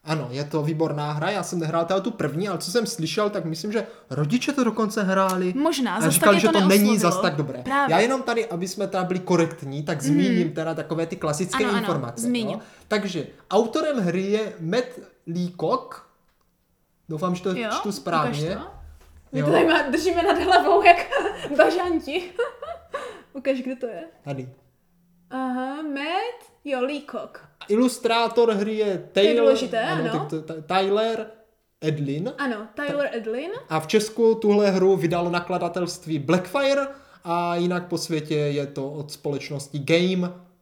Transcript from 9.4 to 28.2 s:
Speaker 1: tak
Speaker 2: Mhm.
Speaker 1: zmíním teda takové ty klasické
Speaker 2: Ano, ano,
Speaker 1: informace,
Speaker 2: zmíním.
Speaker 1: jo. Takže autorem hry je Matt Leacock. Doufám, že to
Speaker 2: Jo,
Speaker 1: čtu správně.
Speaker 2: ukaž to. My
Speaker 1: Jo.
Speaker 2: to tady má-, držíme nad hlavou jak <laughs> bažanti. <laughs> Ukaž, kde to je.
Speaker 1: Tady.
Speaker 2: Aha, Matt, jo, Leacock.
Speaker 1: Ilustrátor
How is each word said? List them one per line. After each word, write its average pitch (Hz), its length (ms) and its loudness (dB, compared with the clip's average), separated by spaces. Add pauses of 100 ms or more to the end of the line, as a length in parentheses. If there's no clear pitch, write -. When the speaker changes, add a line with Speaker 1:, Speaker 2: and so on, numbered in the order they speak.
Speaker 1:
tak 151 200 -4
Speaker 2:
Mhm. - 40 -2
Speaker 1:
zmíním 156 460 4
teda 160 220 -4
takové 165 320 -4
ty 175 100 -8
klasické 180 480 -2
Speaker 2:
Ano, 247 40 0
ano, 202 100 0
Speaker 1:
informace, 160 480 -4
Speaker 2:
zmíním. 233 280 0
Speaker 1:
jo. - 60 -10 (280)
Takže 190 380 -2 (240)
autorem 254 480 2
hry 180 240 0
je 208 380 0
Matt 196 240 0 (420)
Leacock. 175 760 -4 (1080)
Doufám, 170 260 -2
že 175 80 -8
to 190 140 -2
Speaker 2:
Jo, 226 120 -4 (120)
Speaker 1:
čtu - 120 -4
správně. 160 380 -2 (200)
Speaker 2:
ukaž 196 120 -4
to. 370 80 -14 (640)
My 262 80 -2
Speaker 1:
Jo. 294 60 0
Speaker 2:
to 311 60 4
tady 339 140 6
má-, 294 240 2
držíme 330 320 0
nad 359 160 2
hlavou 349 440 4
jak 349 140 10 (340)
<laughs> - 260 -6
bažanti. 320 680 2 (580)
<laughs> - 520 -14
Ukaž, 269 300 -2
kde 254 140 -6
to 254 100 -8
je. 220 180 -10 (200)
Speaker 1:
Tady. 131 240 -8 (840)
Speaker 2:
Aha, 262 520 -4
Matt, 311 680 -6 (140)
jo, 269 160 -2
Leacock. 254 580 -6 (300)
Speaker 1:
Ilustrátor 226 840 4